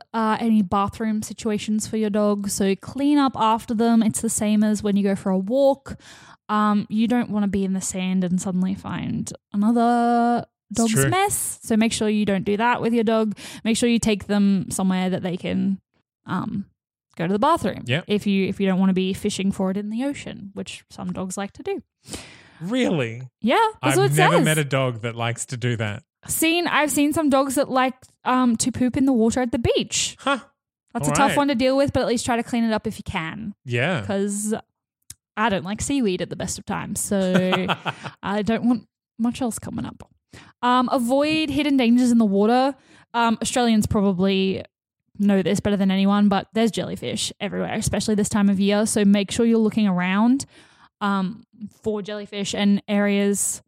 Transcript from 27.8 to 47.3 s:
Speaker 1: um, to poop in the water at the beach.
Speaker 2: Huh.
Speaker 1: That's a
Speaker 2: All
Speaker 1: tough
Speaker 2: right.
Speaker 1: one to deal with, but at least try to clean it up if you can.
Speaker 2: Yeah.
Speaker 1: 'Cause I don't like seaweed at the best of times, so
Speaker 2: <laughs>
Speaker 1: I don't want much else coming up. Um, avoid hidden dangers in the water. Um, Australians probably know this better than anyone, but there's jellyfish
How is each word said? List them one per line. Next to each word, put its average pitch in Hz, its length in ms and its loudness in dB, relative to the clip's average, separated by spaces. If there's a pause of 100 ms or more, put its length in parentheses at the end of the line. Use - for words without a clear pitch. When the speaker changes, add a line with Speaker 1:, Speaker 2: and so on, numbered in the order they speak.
Speaker 1:
um, 254 340 2
to 247 140 -2
poop 254 260 -2
in 277 80 2
the 269 80 4
water 233 280 2
at 240 100 -2
the 269 80 -2
beach. - 600 -2
Speaker 2:
Huh. 277 200 0 (540)
Speaker 1:
That's 240 140 -4
a 294 40 0
Speaker 2:
All 285 40 2
Speaker 1:
tough 277 160 4
Speaker 2:
right. 285 60 0
Speaker 1:
one 285 120 4
to 285 60 2
deal 262 200 2
with, 277 180 2
but 277 80 0
at 240 60 -2
least 233 180 -2
try 233 120 0
to 233 60 -2
clean 233 200 -2
it 226 100 0
up 214 140 -2
if 208 100 -8
you - 60 -14
can. 196 500 -8 (120)
Speaker 2:
Yeah. 139 400 -2
Speaker 1:
'Cause 208 480 -2 (840)
I 220 120 2
don't 175 160 -2
like 208 160 -8
seaweed 208 400 0
at 165 80 -6
the - 80 -10
best - 200 -6
of - 80 -16
times, - 360 -6
so 202 180 0
Speaker 2:
<laughs> 185 1040 -2
Speaker 1:
I 202 180 -4
don't 226 220 -2
want 240 240 0 (320)
much 233 220 -2
else 233 180 -4
coming - 260 -8
up. - 240 -16 (520)
Um, 247 300 2
avoid 285 580 0
hidden 285 280 0
dangers 240 340 4
in 240 60 6
the 226 80 4
water. 233 480 2 (400)
Um, 233 280 0
Australians 233 440 2
probably 190 800 0 (560)
know 202 220 4
this 190 180 2
better 202 180 0
than 190 140 2
anyone, 202 380 4
but 196 240 0
there's 226 180 2
jellyfish - 680 -6